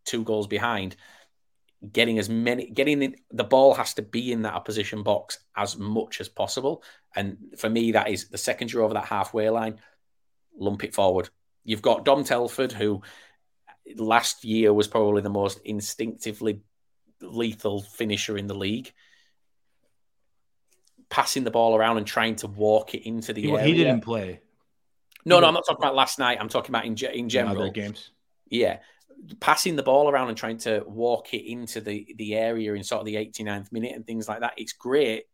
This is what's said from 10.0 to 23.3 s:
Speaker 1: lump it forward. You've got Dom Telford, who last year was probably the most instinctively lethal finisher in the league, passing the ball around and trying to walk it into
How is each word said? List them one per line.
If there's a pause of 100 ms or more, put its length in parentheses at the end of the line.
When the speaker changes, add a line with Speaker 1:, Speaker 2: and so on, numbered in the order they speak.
Speaker 1:
lump
it
forward. (340)
You've
got
Dom
Telford,
who (920)
last
year
was
probably
the
most
instinctively (600)
lethal
finisher
in
the
league, (2250)
passing
the
ball
around
and
trying
to
walk
it
into